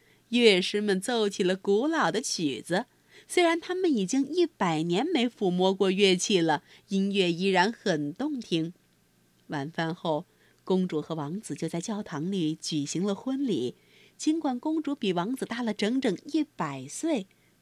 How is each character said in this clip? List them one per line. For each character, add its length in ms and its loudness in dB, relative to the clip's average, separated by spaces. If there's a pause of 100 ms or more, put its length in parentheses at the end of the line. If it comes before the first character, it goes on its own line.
(300)
乐 320 6
师 200 -2
们 180 2
奏 300 0
起 120 -4
了 140 2
古 320 2
老 240 2
的 100 0
曲 400 -2
子。 240 -2 (420)
虽 160 2
然 160 4
他 160 -6
们 160 2
已 140 2
经 220 0
一 180 2
百 380 0
年 220 0
没 220 2
抚 220 -2
摸 240 4
过 180 2
乐 240 4
器 260 2
了， 220 2 (260)
音 220 0
乐 200 2
依 140 -2
然 260 4
很 420 -2
动 260 -6
听。 340 -4 (760)
晚 220 -6
饭 240 -4
后， 320 -4 (380)
公 240 0
主 140 -4
和 120 -6
王 260 -6
子 140 -10
就 140 -6
在 140 -6
教 200 -6
堂 300 -6
里 240 -2
举 300 -4
行 180 -4
了 100 0
婚 320 -4
礼。 300 -2 (420)
尽 220 0
管 200 -2
公 220 -2
主 140 -4
比 180 -2
王 220 -2
子 100 -6
大 160 -6
了 120 -2
整 280 -2
整 240 0
一 180 0
百 440 -8
岁， 400 -4 (340)